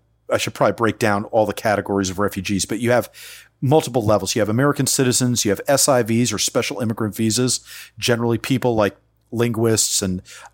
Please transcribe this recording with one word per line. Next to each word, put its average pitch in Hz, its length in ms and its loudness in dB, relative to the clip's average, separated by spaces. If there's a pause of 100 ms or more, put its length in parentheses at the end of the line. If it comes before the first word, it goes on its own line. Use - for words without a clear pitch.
(320)
I - 60 0
should - 160 -4
probably 104 180 2
break 107 260 0
down 104 280 0
all 110 200 2
the 101 60 -2
categories 98 580 0
of 87 80 -8
refugees, 98 460 -2
but 113 160 -6
you 120 100 0
have 120 180 2 (520)
multiple 131 440 2
levels. 101 300 2
You 113 60 0
have 101 80 2
American 135 380 0
citizens, 123 580 0
you 104 60 2
have 98 180 0
S 139 200 2
I 123 140 4
Vs 113 300 0
or 98 60 -4
special - 420 -2
immigrant 110 340 -2
visas, 113 460 0 (380)
generally 117 400 0
people 123 360 0
like 104 220 2 (340)
linguists 113 720 0
and, 92 200 -4 (320)